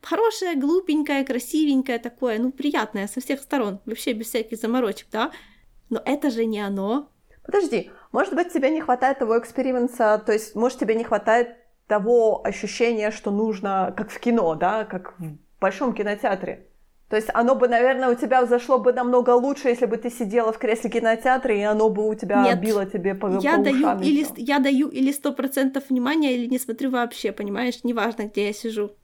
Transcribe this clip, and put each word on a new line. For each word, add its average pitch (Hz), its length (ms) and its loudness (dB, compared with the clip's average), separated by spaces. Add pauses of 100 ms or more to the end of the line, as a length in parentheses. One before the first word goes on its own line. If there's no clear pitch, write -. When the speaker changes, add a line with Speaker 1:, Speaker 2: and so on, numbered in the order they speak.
Speaker 1:
хорошее, 392 540 -2
глупенькое, 294 680 0
красивенькое 269 760 0
такое, 240 400 -4
ну, 254 120 -2
приятное 220 560 -4
со - 140 -8
всех 269 200 -4
сторон, 208 440 -2
вообще 226 280 -4
без 220 140 -6
всяких 226 300 -6
заморочек, 233 540 -2
да? 226 200 -4 (580)
Но 226 160 -2
это 285 240 0
же 226 160 -2
не 220 140 -2
оно. 202 480 -4 (380)
Speaker 2:
Подожди, 311 460 -2 (200)
может 254 240 0
быть, 349 160 0
тебе 269 200 2
не 311 100 -2
хватает 262 380 0
того 226 200 2
эксперимента, 240 840 0
то 220 80 2
есть, 220 220 -2
может, 247 240 0
тебе 220 160 0
не 226 100 -2
хватает 226 420 2 (400)
того 220 580 4
ощущения, 214 680 -2
что 208 200 -6
нужно, 196 680 0
как 214 120 -6
в - 100 -14
кино, 220 360 2
да, 190 280 0
как 190 340 -10
в 156 200 -12 (240)
большом 220 320 0
кинотеатре? 208 760 -4 (420)
То 220 60 -2
есть 214 180 0
оно 240 220 4
бы, 247 140 4
наверное, 247 400 4
у 240 60 4
тебя 254 260 2
взошло 240 380 2
бы 247 120 4
намного 247 380 2
лучше, 254 400 4
если 240 160 2
бы 226 100 -2
ты 233 140 -4
сидела 226 420 0
в 220 60 -6
кресле 220 320 -2
кинотеатра, 226 680 2
и 202 60 0
оно 214 280 4
бы 208 200 0
у 214 60 -2
тебя 202 280 2
Speaker 1:
Нет. 190 160 4
Speaker 2:
било 202 260 0
тебе 190 300 -2
по, 202 120 -4 (120)
Speaker 1:
Я 294 180 2
Speaker 2:
по - 60 4
Speaker 1:
даю 277 140 2
Speaker 2:
ушам 208 240 2
Speaker 1:
или 285 180 2
Speaker 2:
ещё. 302 100 0
Speaker 1:
ст-, - 100 -16
я 277 200 0
даю 277 300 2
или 262 240 0
сто 285 180 -4
процентов 269 580 -2
внимания, 269 460 0
или 240 120 -2
не 254 120 -2
смотрю 247 320 -4
вообще, 240 400 -4
понимаешь? 214 540 -6
Неважно, 226 380 -2
где 208 240 -2
я 208 60 -4
сижу. 214 360 -6 (140)